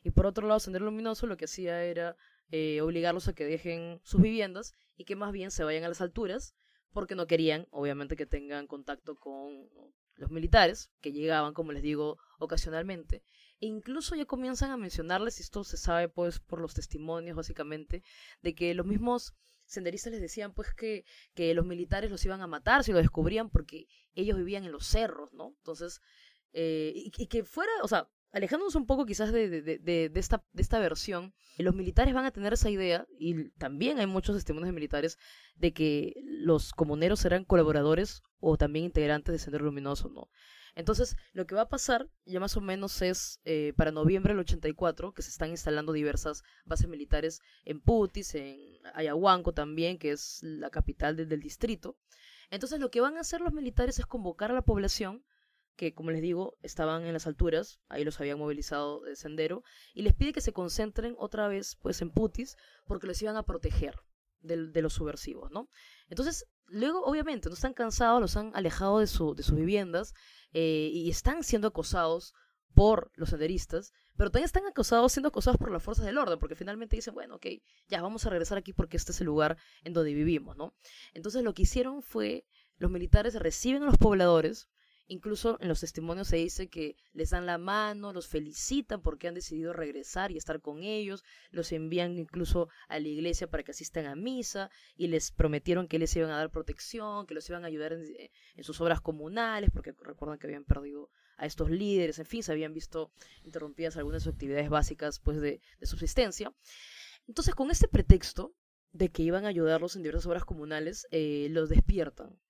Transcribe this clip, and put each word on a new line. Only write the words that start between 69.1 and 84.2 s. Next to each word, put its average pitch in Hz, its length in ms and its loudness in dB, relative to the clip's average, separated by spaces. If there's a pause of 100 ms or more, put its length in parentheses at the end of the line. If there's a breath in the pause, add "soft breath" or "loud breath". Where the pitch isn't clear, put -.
de 151 80 -8
sus 151 140 4
viviendas, 180 580 0 (400 loud breath)
eh, 160 400 2
y 170 160 -2
están 277 340 0
siendo 214 260 2
acosados 165 680 -2 (400 soft breath)
por 214 400 12
los 160 140 -4
senderistas, 170 640 -2 (220 soft breath)
pero 202 140 4
también 254 160 4
están 392 220 2
acosados, 247 440 6
siendo 285 180 0
acosados 247 280 4
por 240 140 0
las 170 100 -2
fuerzas 226 240 0
del 220 140 0
orden, 185 180 0
porque 160 180 -4
finalmente 214 400 -4
dicen, 226 200 -8
"Bueno, - 220 -12
ok, - 100 -12 (400 soft breath)
ya 170 160 -2
vamos 214 240 -4
a - 20 0
regresar 185 300 0
aquí 196 140 -10
porque 165 240 0
este - 140 -2
es - 100 -4
el 190 40 0
lugar 151 320 2 (260 loud breath)
en 170 100 -10
donde 160 200 2
vivimos", 151 420 0
¿no? 147 200 -10 (400 loud breath)
Entonces, 208 280 -4
lo 220 120 -2
que 190 80 6
hicieron 262 400 0
fue, 220 420 -4 (320 soft breath)
los 175 140 0
militares 202 420 6
reciben 233 480 -2
a 294 60 0
los 269 100 10
pobladores, 175 720 6 (380 soft breath)